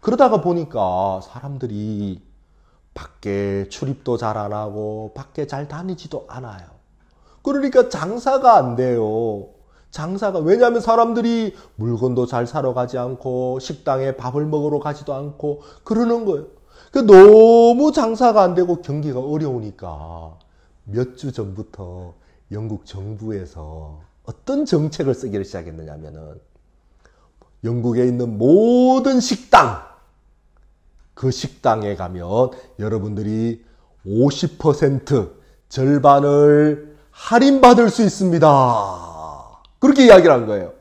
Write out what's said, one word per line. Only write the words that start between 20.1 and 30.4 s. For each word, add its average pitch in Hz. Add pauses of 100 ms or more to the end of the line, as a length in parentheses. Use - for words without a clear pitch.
몇 123
주 139
전부터 92 (360)
영국 107
정부에서 90 (240)
어떤 277
정책을 151
쓰기를 101
시작했느냐면은 78 (1200)
영국에 120
있는 120
모든 247
식당, - (1300)